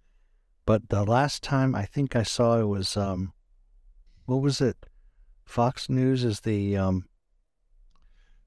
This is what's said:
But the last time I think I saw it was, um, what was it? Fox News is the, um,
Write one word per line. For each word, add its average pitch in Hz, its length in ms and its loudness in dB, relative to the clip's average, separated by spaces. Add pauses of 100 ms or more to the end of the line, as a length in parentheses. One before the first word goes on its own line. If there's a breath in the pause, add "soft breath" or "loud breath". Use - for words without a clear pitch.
(680)
But 107 240 2
the 101 140 0
last 127 400 0
time 135 320 2
I 104 100 -2
think - 300 -4
I 110 80 2
saw 117 340 2
it 113 80 2
was, 98 300 -2
um, 95 360 -4 (920)
what 131 160 0
was 139 180 0
it? 123 160 0 (680)
Fox - 440 -2
News 127 360 2
is 107 160 -2
the, 101 360 0
um, 95 300 0 (1400)